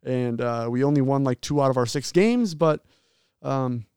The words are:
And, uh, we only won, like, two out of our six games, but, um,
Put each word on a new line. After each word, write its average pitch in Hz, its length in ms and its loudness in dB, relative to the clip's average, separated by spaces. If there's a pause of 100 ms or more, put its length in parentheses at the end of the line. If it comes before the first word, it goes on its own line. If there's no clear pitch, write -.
And, 123 400 -2
uh, 117 280 -2
we 123 140 0
only 143 160 2
won, 139 240 2
like, 127 160 -2
two 147 220 0
out 135 80 4
of 131 80 2
our 123 80 2
six 127 260 -6
games, 220 420 2
but, 156 300 0 (560)
um, 131 460 -4 (100)